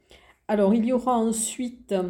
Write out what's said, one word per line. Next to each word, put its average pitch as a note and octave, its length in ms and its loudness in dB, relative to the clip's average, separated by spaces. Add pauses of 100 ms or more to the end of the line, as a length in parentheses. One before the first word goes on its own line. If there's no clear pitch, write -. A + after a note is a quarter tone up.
(480)
Alors, G#3 260 4
il A3+ 120 2
y C4 60 0
aura B3 240 0
ensuite A3+ 800 -4 (160)